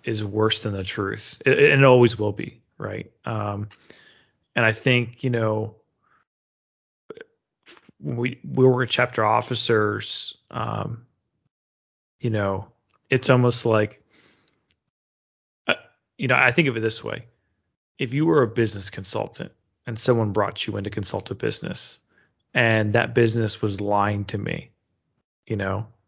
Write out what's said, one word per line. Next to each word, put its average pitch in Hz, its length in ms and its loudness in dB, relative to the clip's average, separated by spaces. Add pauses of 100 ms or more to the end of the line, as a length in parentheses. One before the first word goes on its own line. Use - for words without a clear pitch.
is 107 200 -4
worse 107 380 0
than 107 100 -4
the 95 120 -6
truth. 104 600 -8
It, 131 140 4
it, 143 200 6
it 139 60 6
always 123 340 6
will 104 140 -2
be, - 300 -12 (140)
right? 101 340 -10 (140)
Um, 104 440 -6 (840)
and 120 100 2
I 110 80 4
think, 120 500 0
you 131 80 -2
know, 110 460 -2 (2250)
when 139 160 -6
we, 123 280 -6
we 131 220 4
were 123 200 4
chapter 123 380 0
officers, 107 1120 0 (140)
um, 113 560 -8 (1120)
you 120 100 -2
know, 98 380 -2 (420)
it's 131 200 2
almost 123 360 4
like, 107 360 0 (1600)
uh, - 80 0 (420)
you 139 120 -4
know, 123 80 4
I 127 160 4
think 151 160 4
of 113 80 -2
it 113 40 -4
this 110 220 -2
way. - 240 -10 (720)
If 127 160 -4
you 151 120 2
were 156 160 4
a 113 60 2
business 104 420 -2
consultant - 600 -10 (340)
and 113 120 -10
someone 113 340 2
brought 98 340 -2
you 104 100 -8
in 101 80 -6
to 101 60 -6
consult 101 400 -8
a 107 40 -8
business - 640 -8 (560)
and 110 380 2
that 117 220 0
business 113 460 0
was 101 200 -4
lying 101 460 -2
to 101 120 -8
me, 50 320 -8 (760)
you 110 100 -6
know 98 300 -6 (220)